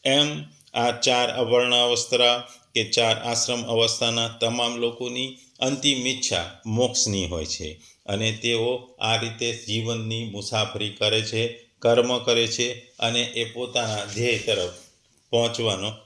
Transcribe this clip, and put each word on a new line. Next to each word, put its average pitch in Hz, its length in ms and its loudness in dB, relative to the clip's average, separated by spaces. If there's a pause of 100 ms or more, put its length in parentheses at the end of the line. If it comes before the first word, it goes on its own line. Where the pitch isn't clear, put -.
એમ 147 400 2 (300)
આ 123 160 2
ચાર 123 400 2
અવર્ણાવસ્થા 123 1160 4 (260)
કે 113 100 2
ચાર 110 340 2
આશ્રમ 117 440 -2
અવસ્થાના 117 640 0
તમામ 120 480 -2
લોકોની 123 640 -4 (220)
અંતિમ 131 460 0
ઈચ્છા 95 600 -2
મોક્ષની 110 600 2
હોય 80 200 -4
છે 80 340 -8 (260)
અને 110 260 0
તેઓ 117 680 -2
આ 113 180 0
રીતે 117 360 -4
જીવનની 113 720 -4
મુસાફરી 104 680 -4
કરે 107 300 0
છે, 113 460 -4 (120)
કર્મ 123 400 4
કરે 117 280 2
છે 120 260 -2 (260)
અને 120 220 0
એ 117 320 -4
પોતાના 117 520 -4
ધ્યેય 110 340 0
તરફ 95 320 -2 (600)
પહોંચવાનો 113 600 0 (140)